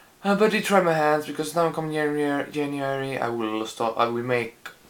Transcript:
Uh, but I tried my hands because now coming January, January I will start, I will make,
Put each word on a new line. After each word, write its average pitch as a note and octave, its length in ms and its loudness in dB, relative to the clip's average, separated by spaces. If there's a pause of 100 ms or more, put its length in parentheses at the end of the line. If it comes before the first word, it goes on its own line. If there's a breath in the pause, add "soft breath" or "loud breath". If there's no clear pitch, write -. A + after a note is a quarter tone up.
(220 loud breath)
Uh, G3 140 2
but G#3+ 180 4
I G#3+ 60 2
tried G3+ 240 4
my E3 100 4
hands D3+ 320 2
because D3 300 -6
now E3+ 160 4
coming D#3+ 220 -4
January, D3 580 0
January C3+ 680 -4
I A#2+ 100 0
will A2 380 -4
start, A2+ 300 -4
I A#2 100 2
will A#2+ 160 -4
make, A#2+ 460 -4 (220)